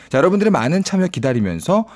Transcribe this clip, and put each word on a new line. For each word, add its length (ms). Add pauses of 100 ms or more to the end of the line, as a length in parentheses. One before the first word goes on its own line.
자, 100
여러분들의 320
많은 320
참여 240
기다리면서 800 (100)